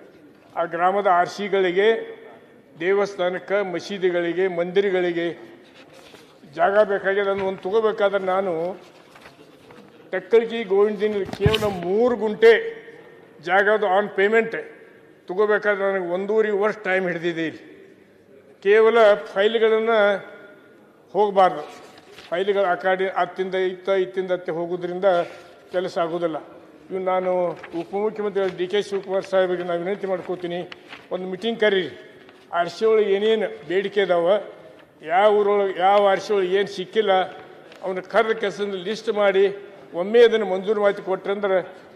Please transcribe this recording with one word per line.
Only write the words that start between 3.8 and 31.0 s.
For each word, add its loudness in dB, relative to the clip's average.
ಮಂದಿರಗಳಿಗೆ -2
ಜಾಗ 4
ಬೇಕಾಗಿದೆ. 0
ಅದನ್ನು -2
ಒಂದು -4
ತಗೋಬೇಕಾದ್ರೆ 0
ನಾನು -4
ಟಕ್ಕಳ್ಗಿ 0
ಗೋವಿಂದನಿಗೆ 0
ಕೇವಲ 0
ಮೂರು 2
ಗುಂಟೆ 2
ಜಾಗದ 2
on 2
payment 2
ತಗೋಬೇಕಾದ್ರೆ 0
ನನಗೆ -4
ಒಂದೂವರೆ 0
ವರ್ಷ 0
ಟೈಮ್ 0
ಹಿಡಿದಿದೆ. -4
ಇಲ್ಲಿ -14
ಕೇವಲ 6
ಫೈಲ್ಗಳನ್ನು 2
ಹೋಗಬಾರ್ದು, 2
ಫೈಲ್ಗಳು 0
ಆ 0
ಕಡೆ 0
ಅತ್ತಿಂದ -4
ಇತ್ತ, -2
ಇತ್ತಿಂದ -2
ಅತ್ತೆ -4
ಹೋಗೋದ್ರಿಂದ -6
ಕೆಲಸ -4
ಆಗೋದಿಲ್ಲ. -2
ಇವು -6
ನಾನು -2
ಉಪಮುಖ್ಯಮಂತ್ರಿ -4
ಡಿ -4
ಕೆ 0
ಶಿವಕುಮಾರ್ -4
ಸಾಹೇಬರಿಗೆ 0
ನಾನು -4
ವಿನಂತಿ -6
ಮಾಡ್ಕೋತೀನಿ, -6